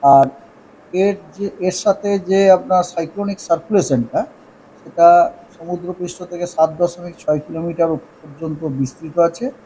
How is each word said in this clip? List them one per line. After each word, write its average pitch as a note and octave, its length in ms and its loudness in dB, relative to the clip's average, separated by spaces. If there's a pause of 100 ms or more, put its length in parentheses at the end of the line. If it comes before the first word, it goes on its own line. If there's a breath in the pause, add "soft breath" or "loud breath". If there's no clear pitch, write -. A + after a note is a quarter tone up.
আর C3+ 220 6 (640)
এর F#3+ 220 0 (240)
যে, G3+ 200 -6
এর F3+ 140 -2
সাথে G3+ 460 -2
যে F#3+ 320 2
আপনার F#3 320 4
সাইক্লোনিক G3 580 -6
সার্কুলেশনটা, D#3+ 840 -2 (580)
সেটা E3+ 480 4 (260)
সমুদ্রপৃষ্ঠ F3 640 -10
থেকে F3 240 -10
সাত D#3+ 320 0
দশমিক F3 400 -4
ছয় D3+ 200 -2
কিলোমিটার E3 500 -4
পর্যন্ত D#3 760 -8
বিস্তৃত D3 540 -6
আছে। E3+ 320 0 (160)